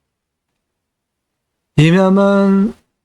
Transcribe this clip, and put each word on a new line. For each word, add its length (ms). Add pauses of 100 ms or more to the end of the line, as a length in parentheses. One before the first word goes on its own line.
(1800)
임야만 960 (320)